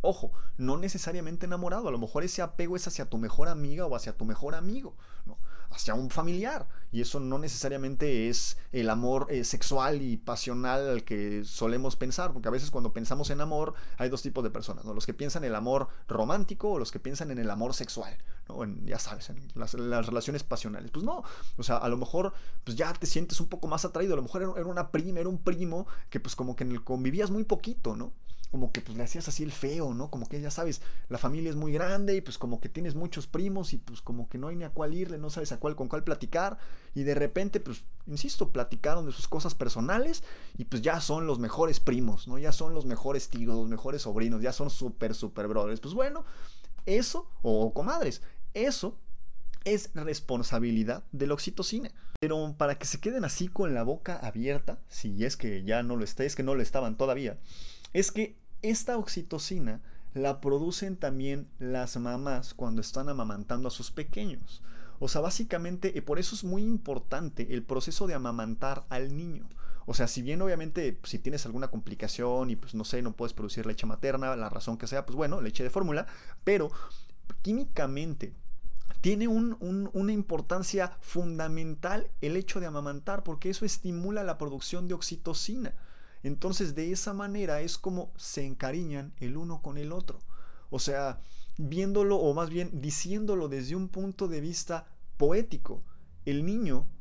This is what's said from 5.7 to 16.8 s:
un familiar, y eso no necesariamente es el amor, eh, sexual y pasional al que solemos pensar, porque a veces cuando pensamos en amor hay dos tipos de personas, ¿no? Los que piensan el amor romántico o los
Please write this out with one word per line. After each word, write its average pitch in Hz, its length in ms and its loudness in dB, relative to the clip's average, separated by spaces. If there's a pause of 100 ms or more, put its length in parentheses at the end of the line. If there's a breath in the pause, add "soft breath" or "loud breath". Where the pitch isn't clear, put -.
un 127 160 0
familiar, 180 580 2 (240 loud breath)
y 113 80 0
eso 139 220 2
no 131 160 0
necesariamente 139 880 2
es - 300 4 (160 loud breath)
el 117 160 0
amor, 123 400 2
eh, 127 160 0
sexual 139 560 4
y 117 160 0
pasional 127 720 -2
al 120 160 0
que 104 400 -2
solemos 127 500 2
pensar, 151 380 2
porque 113 160 -2
a - 20 0
veces 131 200 2
cuando 131 200 6
pensamos 127 380 2
en 147 100 2
amor 151 360 0 (220 loud breath)
hay 127 120 0
dos 131 140 -4
tipos 131 200 -2
de 110 60 0
personas, 101 340 -4
¿no? 107 100 -6
Los 110 120 2
que 110 80 -2
piensan 143 320 -2
el 113 100 -2
amor 123 320 0 (220 loud breath)
romántico 190 640 2
o 165 80 0
los 113 120 -4